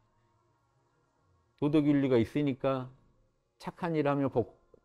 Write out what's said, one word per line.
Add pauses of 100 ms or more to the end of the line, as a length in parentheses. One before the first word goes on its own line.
(1600)
도덕윤리가
있으니까 (680)
착한
일
하면
복, (240)